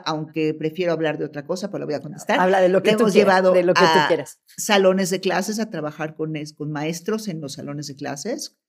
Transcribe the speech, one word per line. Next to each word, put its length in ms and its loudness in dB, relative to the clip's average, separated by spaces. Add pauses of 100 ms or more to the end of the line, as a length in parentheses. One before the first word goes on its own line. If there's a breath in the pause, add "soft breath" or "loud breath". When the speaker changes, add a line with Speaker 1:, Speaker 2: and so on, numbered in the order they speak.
Speaker 1:
aunque 480 -2
prefiero 380 -2
hablar 260 -2
de 60 -4
otra 200 -10
cosa, 240 -6
pues 120 -8
lo 60 -8
voy 100 -4
a 40 -6
contestar. 380 -4
Speaker 2:
Habla 220 4
de 80 6
lo 160 2
que 80 6
tú 80 2
Speaker 1:
Hemos 120 4
Speaker 2:
quieras, 220 6
Speaker 1:
llevado 180 4
Speaker 2:
de 120 4
lo 100 4
que 60 4
tú 120 6
Speaker 1:
a 140 4
Speaker 2:
quieras. 320 -2 (180)
Speaker 1:
salones 540 2
de 80 -2
clases, 400 -2
a 120 -6
trabajar 440 -8
con 220 -6
es-, 160 -10
con 180 -10
maestros 560 -6
en 140 -8
los 140 -10
salones 340 -10
de 80 -14
clases, 600 -8 (120)